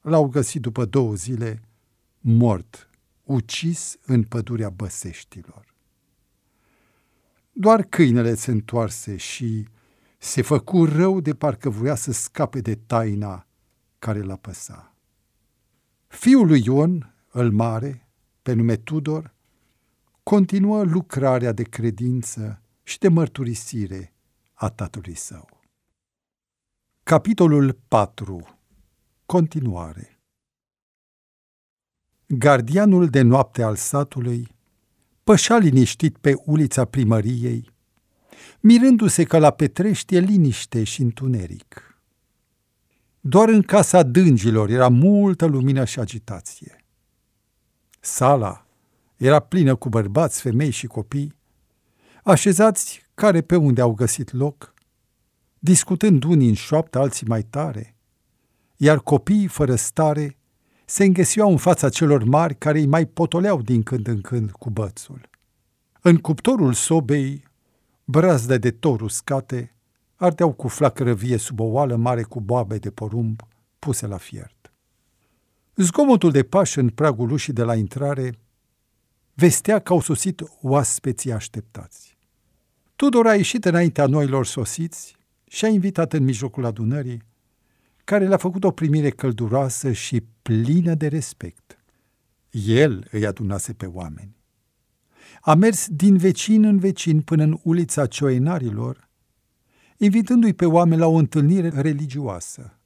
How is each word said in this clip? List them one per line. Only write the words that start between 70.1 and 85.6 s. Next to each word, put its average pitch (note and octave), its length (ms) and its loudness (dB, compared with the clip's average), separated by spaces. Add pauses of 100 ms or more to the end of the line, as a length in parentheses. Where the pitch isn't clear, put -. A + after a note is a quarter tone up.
ardeau E3+ 380 0
cu - 140 -10
flacără B2 460 -2
vie A#2 240 -2
sub G#2+ 220 -8
o A2 40 -4
oală A#2+ 320 -2
mare A#2+ 280 -2
cu A2+ 180 -12
boabe G#2+ 360 -4
de G2+ 140 -10
porumb A2 500 -8 (380)
puse - 280 -8
la G2 100 -10
fiert. - 560 -20 (1000)
Zgomotul G3 560 2
de C3+ 120 2
pași F3+ 360 -2
în B2 100 2
pragul A#2+ 420 -2
ușii C#3+ 220 -6
de A#2+ 100 -4
la A#2 120 -2
intrare B2+ 640 -6 (920)
vestea F3+ 460 2
că - 140 -2
au E3 80 2
sosit E3+ 420 -4 (180)
oaspeții C3+ 720 -2
așteptați. - 840 -14 (800)
Tudor A#3+ 320 2
a A3 80 4
ieșit G#3 300 -2
înaintea E3+ 400 2
noilor C3+ 400 0
sosiți - 720 -10 (320)
și - 180 -6